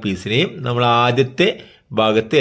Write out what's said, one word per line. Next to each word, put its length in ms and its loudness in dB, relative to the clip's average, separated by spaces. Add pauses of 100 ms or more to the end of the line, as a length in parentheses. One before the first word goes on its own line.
പീസിനെയും 480 -2 (160)
നമ്മൾ 180 -2 (200)
ആദ്യത്തെ 440 0 (520)
ഭാഗത്ത് 420 0